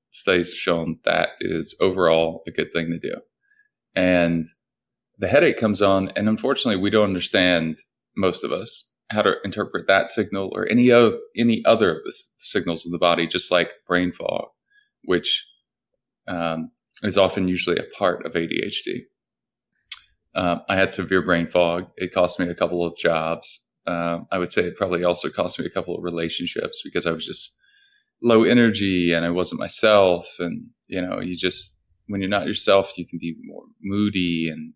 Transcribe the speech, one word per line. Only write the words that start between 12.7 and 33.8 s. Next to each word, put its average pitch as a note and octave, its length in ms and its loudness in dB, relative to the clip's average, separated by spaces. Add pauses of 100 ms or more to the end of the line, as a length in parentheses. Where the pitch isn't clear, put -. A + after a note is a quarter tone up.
in E2+ 80 -8
the E2+ 40 -6
body, E2+ 300 2
just - 240 -2
like F2 200 2 (140)
brain F2+ 280 0
fog, - 340 -6 (560)
which, - 420 0 (840)
um, E2 420 -4 (320)
is G2 140 -2
often F#2+ 320 2
usually F2 280 0
a - 200 -8
part F2 280 -2
of E2 100 -6
A E2 120 -2
D - 180 -4
H - 200 -8
D. - 180 -8 (1300)
Um, F2 340 0
I G2 80 2
had F#2+ 160 2
severe F#2 280 0
brain E2+ 280 0
fog. F2 480 2
It F#2 160 -6
cost F2+ 260 0
me F2+ 80 0
a F2 80 -6
couple F2 300 0
of E2 100 -6
jobs. E2 720 -2 (180)
Um, E2+ 460 -4
I G2 60 -2
would F2 160 -2
say F#2+ 80 0
it F2 160 -4
probably F2+ 260 -2
also F2 260 0
cost F2+ 300 -6
me E2+ 60 -6
a F2 40 -6
couple F2 280 -6
of E2+ 60 -10
relationships E2+ 800 -6
because E2+ 240 -6
I E2+ 60 0
was D#2+ 140 -6
just - 320 -6 (640)
low A2+ 220 6
energy G2 680 2
and E2 140 0
I F2 60 0
wasn't F2 280 -2
myself. F#2+ 680 4 (120)
And, F2 280 -6 (200)
you F#2 140 -6
know, F#2 180 -6
you F#2 160 -6
just, - 440 -4 (280)
when G2 140 -4
you're F#2+ 80 -4
not G2 160 0
yourself, G2 520 2
you F2 100 -10
can E2 120 -10
be D#2+ 240 -8
more F2 200 -18 (180)